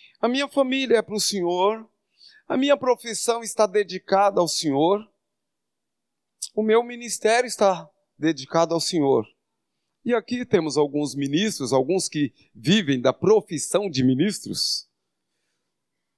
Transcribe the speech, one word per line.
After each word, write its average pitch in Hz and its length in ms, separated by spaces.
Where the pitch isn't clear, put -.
a 226 80
minha 269 180
família 262 520
é - 40
pro 208 160
Senhor, 196 680
a - 100
minha 277 200
profissão 233 640
está 214 240
dedicada 196 760
ao 170 80
Senhor, 165 600
o 214 80
meu 220 200
ministério 240 640
está 190 420
dedicado 160 560
ao 165 60
Senhor. 139 460
E 233 100
aqui 247 300
temos 156 320
alguns 147 380
ministros, 143 580
alguns 135 360
que 147 240
vivem 139 460
da 123 120
profissão 190 760
de 131 160
ministros. 131 800